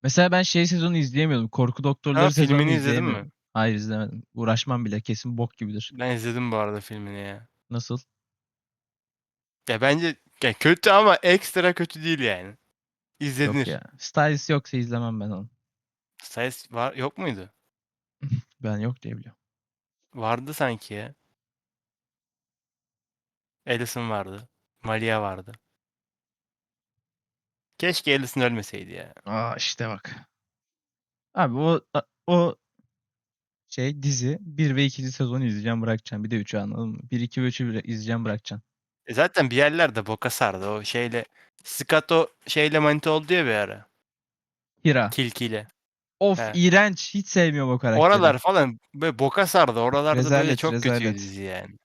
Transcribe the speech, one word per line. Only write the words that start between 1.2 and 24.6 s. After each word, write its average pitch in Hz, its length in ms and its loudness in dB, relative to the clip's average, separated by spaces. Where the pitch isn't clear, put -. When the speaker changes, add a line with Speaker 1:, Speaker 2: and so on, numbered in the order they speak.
Speaker 1:
Korku 123 360 0
Doktorları 143 400 2
Speaker 2:
Ha, 185 60 6
filmini 147 180 4
Speaker 1:
sezonunu 143 140 4
Speaker 2:
izledin 160 120 4
mi? 156 60 2
Speaker 1:
izleyemiyorum. 120 520 -2
Hayır, 110 200 2
izlemedim. 107 480 -6
Uğraşmam 117 500 0
bile. 104 160 -4
Kesin 117 380 -6
bok 120 180 -4
gibidir. 107 380 -8
Speaker 2:
Ben 123 220 -4
izledim 117 360 -4
bu 110 40 -2
arada 104 240 -2
filmini 101 380 -12
ya. 101 300 -14
Speaker 1:
Nasıl? 120 280 -6
Speaker 2:
Ya 110 120 0
bence, 151 360 2
ya 123 100 2
kötü 170 380 4
ama 196 320 8
ekstra 180 500 4
kötü 165 320 -6
değil 165 160 0
yani. 98 340 -2
İzlenir. 139 380 0
Speaker 1:
Yok 131 80 0
ya. - 160 -6
Styles 147 520 0
yoksa 143 260 -2
izlemem 117 440 -4
ben 104 100 -6
onu. 101 180 -10
Speaker 2:
Styles - 500 -8
var, 120 220 -4
yok 131 240 -6
muydu? 107 320 -6
Speaker 1:
<laughs> 127 260 -6
Ben 107 160 -4
yok 120 240 -6
diye 113 140 -12
biliyorum. 113 240 -20
Speaker 2:
Vardı 120 400 -4
sanki 120 400 -4
ya. 107 200 -12
Allison 120 440 -4
vardı. 101 380 -8